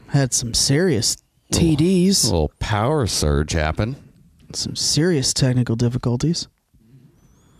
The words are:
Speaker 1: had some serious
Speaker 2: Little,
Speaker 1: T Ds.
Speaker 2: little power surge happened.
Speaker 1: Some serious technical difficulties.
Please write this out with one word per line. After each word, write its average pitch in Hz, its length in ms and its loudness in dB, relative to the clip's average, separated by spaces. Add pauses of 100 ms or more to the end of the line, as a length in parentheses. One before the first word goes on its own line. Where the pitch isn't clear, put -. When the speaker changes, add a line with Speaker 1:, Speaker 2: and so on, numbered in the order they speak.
Speaker 1:
had 139 240 0
some 113 200 -4
serious 139 640 0 (340)
Speaker 2:
Little, - 180 2
Speaker 1:
T 156 60 2
Ds. 180 500 2
Speaker 2:
little 85 340 0
power 117 460 0
surge 76 460 0
happened. 85 440 -2 (580)
Speaker 1:
Some - 220 -8
serious 151 580 0
technical 123 420 0
difficulties. 123 720 0 (1120)